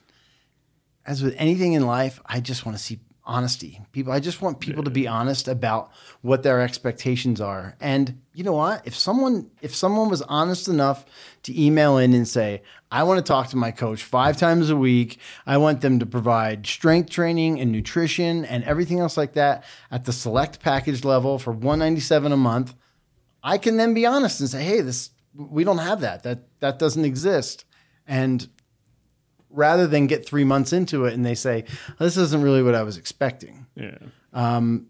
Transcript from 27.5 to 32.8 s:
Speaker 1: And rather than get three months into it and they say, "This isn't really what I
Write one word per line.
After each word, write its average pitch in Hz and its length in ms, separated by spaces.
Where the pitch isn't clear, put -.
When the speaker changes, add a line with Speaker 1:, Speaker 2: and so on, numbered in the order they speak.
Speaker 1:
And 131 400
rather 160 340
than 147 200
get 151 200
three 143 180
months 135 260
into 170 340
it 117 100
and 123 100
they 120 100
say, 113 280
"This 170 180
isn't 156 260
really 135 180
what 123 140
I 110 80